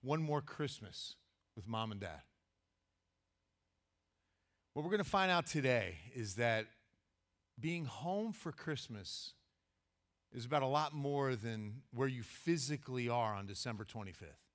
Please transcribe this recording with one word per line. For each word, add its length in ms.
one 220
more 180
Christmas 760
with 120
Mom 240
and 100
Dad. 220
What 100
we're 80
gonna 120
find 260
out 160
today 540
is 220
that 280
being 280
home 480
for 180
Christmas 840
is 100
about 180
a 60
lot 240
more 460
than 540
where 180
you 120
physically 840
are 260
on 120
December 400
twenty-fifth. 560